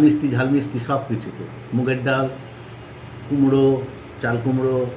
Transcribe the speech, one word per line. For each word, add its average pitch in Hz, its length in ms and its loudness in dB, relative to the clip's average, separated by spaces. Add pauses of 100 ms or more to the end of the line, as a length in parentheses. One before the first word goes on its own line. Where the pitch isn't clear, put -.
মিষ্টি, 151 320 6
ঝাল 127 200 2
মিষ্টি 127 240 0 (100)
সব 135 200 0
কিছুতে, - 360 -6 (320)
মুগের 127 320 0
ডাল, 135 180 2 (1000)
কুমড়ো, 135 400 4 (560)
চাল 120 220 0
কুমড়ো 131 340 2 (180)